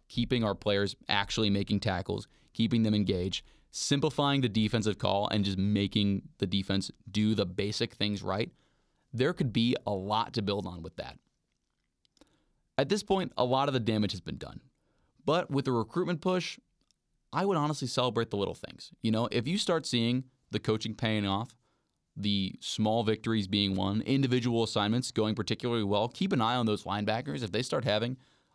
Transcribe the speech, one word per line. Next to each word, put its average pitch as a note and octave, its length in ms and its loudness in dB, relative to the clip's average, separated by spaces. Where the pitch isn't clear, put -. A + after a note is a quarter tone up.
keeping A#2+ 360 0
our G2+ 100 2
players G2+ 400 2
actually G#2 420 2
making G2+ 300 2
tackles, F#2+ 480 -2
keeping A2+ 320 2
them G#2+ 100 2
engaged, F#2+ 500 0
simplifying C#3+ 680 0
the B2 60 2
defensive G#2+ 500 0
call, G2 300 0
and G#2 160 2
just F#2+ 140 0
making G2+ 640 2
the G#2+ 80 -2
defense G2 460 -2
do G#2+ 240 2
the G2+ 120 0
basic G2+ 480 -4
things G#2 280 -2
right, G2 280 -2
there B2 200 2
could B2+ 200 -2
be A#2+ 220 4
a G#2 60 0
lot G2+ 420 -2
to A2+ 80 -2
build G2 240 -2
on F2 160 -10
with E2 140 -14
that. - 220 -12
At C#3 120 0
this G3+ 140 0
point, F#3+ 340 0
a B2 80 4
lot C3 220 2
of C#3 80 0
the B2+ 60 2
damage G#2+ 320 2
has F2 80 -10
been C2 180 -10
done. - 220 -14
But E3 260 0
with C#3 160 0
the C3+ 60 0
recruitment D#3 500 -2
push, F#3 360 -2
I E3+ 100 0
would G3 140 2
honestly D3 280 0
celebrate A#2+ 440 0
the G#2 80 -2
little F2+ 160 0
things. - 380 -16
You A2+ 80 2
know, A2 200 2
if A#2 160 0
you F3+ 120 0
start E3 260 0
seeing B2 400 0
the A2+ 80 -2
coaching A2 340 -2
paying G#2+ 320 0
off, G2 280 -2
the G2+ 440 0
small A2 420 0
victories A2 440 0
being G2 280 2
won, G2 280 0
individual B2 600 2
assignments A2 480 0
going A2 240 0
particularly A2+ 500 -2
well, G#2 240 2
keep F#3+ 240 -4
an B2+ 80 2
eye A2+ 140 2
on B2 100 0
those G#2+ 200 0
linebackers. A2+ 580 -2
If F#2 100 -4
they A2+ 100 0
start B2+ 220 -2
having A2+ 320 0